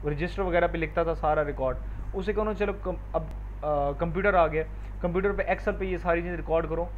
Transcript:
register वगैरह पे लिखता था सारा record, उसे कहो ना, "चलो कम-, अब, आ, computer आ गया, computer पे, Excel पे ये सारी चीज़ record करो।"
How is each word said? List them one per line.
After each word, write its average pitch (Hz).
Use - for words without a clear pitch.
register 156
वगैरह 175
पे 165
लिखता 160
था 160
सारा 156
record, 131
उसे 196
कहो 208
ना, 214
"चलो 202
कम-, -
अब, 160
आ, 143
computer 185
आ 170
गया, 156
computer 190
पे, 185
Excel 196
पे 190
ये 180
सारी 170
चीज़ 175
record 160
करो।" 170